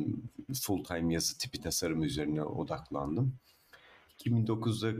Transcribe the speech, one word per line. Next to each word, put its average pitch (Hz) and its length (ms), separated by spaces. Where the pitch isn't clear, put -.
full 101 300
time 85 300
yazı - 240
tipi - 220
tasarımı 80 460
üzerine 76 360
odaklandım. 80 920
İki - 160
bin 113 160
dokuzda 110 520